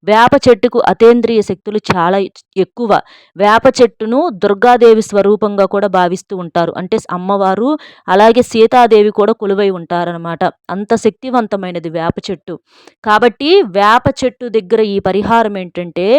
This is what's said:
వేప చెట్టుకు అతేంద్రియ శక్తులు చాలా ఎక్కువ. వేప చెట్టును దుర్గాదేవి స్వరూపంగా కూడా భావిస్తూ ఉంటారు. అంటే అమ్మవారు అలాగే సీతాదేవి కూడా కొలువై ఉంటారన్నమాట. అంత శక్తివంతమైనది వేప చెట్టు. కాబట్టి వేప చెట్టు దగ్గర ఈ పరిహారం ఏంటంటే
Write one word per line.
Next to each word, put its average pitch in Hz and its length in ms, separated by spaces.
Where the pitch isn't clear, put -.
వేప 226 320
చెట్టుకు 240 420
అతేంద్రియ 233 540
శక్తులు 208 440
చాలా 185 320
ఎక్కువ. 202 340
వేప 208 360
చెట్టును 233 480
దుర్గాదేవి 220 680
స్వరూపంగా 202 640
కూడా 202 220
భావిస్తూ 185 480
ఉంటారు. 170 400
అంటే 185 220
అమ్మవారు 190 600
అలాగే 220 340
సీతాదేవి 226 680
కూడా 208 220
కొలువై 196 380
ఉంటారన్నమాట. 170 760
అంత 202 240
శక్తివంతమైనది 196 960
వేప 165 300
చెట్టు. 180 360
కాబట్టి 226 460
వేప 202 460
చెట్టు 247 340
దగ్గర 220 340
ఈ 202 180
పరిహారం 208 580
ఏంటంటే 175 500